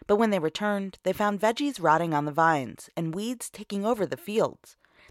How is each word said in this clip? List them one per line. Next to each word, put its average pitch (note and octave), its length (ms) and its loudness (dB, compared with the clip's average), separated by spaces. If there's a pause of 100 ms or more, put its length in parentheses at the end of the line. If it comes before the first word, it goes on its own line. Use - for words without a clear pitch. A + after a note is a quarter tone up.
But G#3 100 4
when A3+ 140 4
they G3 80 2
returned, G3 640 -4
they F#3 100 0
found G#3 260 0
veggies B3+ 440 -2
rotting D#3+ 320 4
on D3 100 0
the D3+ 80 -4
vines D3+ 640 2
and E3 180 -4
weeds A#3 360 -8
taking G3+ 340 -8
over G#3+ 220 0
the C#3+ 100 -4
fields. - 640 -2 (320)